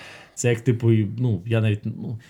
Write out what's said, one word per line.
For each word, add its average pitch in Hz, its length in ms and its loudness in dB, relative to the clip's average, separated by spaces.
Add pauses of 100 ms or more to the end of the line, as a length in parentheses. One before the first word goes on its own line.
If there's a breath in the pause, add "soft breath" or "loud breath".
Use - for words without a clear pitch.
(340 loud breath)
Це - 160 0
як, 113 120 0
типу, 113 300 2
і, 110 160 4 (100)
ну, 113 280 0
я 117 160 0
навіть, 104 220 2
ну, 113 360 -8 (100)